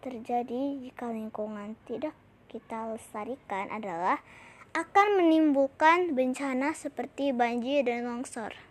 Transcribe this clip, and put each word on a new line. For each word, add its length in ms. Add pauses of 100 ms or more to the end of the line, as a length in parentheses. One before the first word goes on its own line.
terjadi 800
jika 260
lingkungan 760
tidak 260 (320)
kita 480
lestarikan 800
adalah 480 (520)
akan 480
menimbulkan 960
bencana 560
seperti 600
banjir 520
dan 200
longsor. 480 (180)